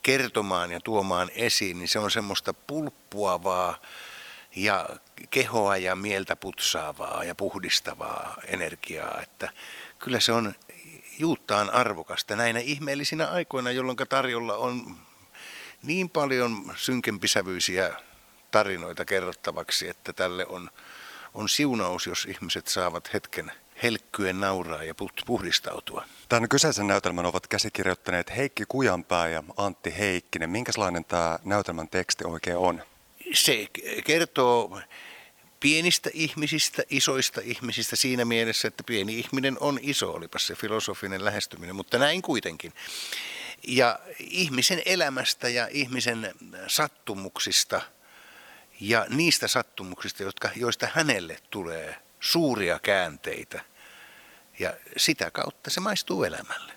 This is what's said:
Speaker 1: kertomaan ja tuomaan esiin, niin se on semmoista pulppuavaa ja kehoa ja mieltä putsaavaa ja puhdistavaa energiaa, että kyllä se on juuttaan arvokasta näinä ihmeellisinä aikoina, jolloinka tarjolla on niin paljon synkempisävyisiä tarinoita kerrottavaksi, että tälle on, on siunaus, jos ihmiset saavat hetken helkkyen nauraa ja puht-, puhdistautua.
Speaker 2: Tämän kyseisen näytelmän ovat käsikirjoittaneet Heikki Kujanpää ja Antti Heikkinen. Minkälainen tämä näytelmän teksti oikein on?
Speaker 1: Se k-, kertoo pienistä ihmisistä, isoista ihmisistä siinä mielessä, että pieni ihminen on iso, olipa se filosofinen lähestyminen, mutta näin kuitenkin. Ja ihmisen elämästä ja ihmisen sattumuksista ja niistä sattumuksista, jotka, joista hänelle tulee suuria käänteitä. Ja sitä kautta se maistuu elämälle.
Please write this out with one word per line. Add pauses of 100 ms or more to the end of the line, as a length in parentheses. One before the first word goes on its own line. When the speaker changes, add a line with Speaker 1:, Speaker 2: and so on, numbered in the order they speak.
Speaker 1:
kertomaan
ja
tuomaan
esiin,
niin
se
on
semmoista
pulppuavaa (760)
ja (420)
kehoa
ja
mieltä
putsaavaa
ja
puhdistavaa (100)
energiaa,
että (500)
kyllä
se
on (640)
juuttaan
arvokasta
näinä
ihmeellisinä
aikoina,
jolloinka
tarjolla
on (840)
niin
paljon
synkempisävyisiä (540)
tarinoita
kerrottavaksi,
että
tälle
on, (640)
on
siunaus,
jos
ihmiset
saavat
hetken (300)
helkkyen
nauraa
ja
puht-,
puhdistautua. (240)
Speaker 2:
Tämän
kyseisen
näytelmän
ovat
käsikirjoittaneet
Heikki
Kujanpää
ja (140)
Antti
Heikkinen.
Minkälainen
tämä
näytelmän
teksti
oikein
on? (500)
Speaker 1:
Se
k-,
kertoo (800)
pienistä
ihmisistä,
isoista
ihmisistä
siinä
mielessä,
että
pieni
ihminen
on
iso,
olipa
se
filosofinen
lähestyminen,
mutta
näin
kuitenkin. (960)
Ja (200)
ihmisen
elämästä
ja
ihmisen (320)
sattumuksista (1000)
ja
niistä
sattumuksista,
jotka,
joista
hänelle (120)
tulee (240)
suuria
käänteitä. (920)
Ja (220)
sitä
kautta
se
maistuu
elämälle.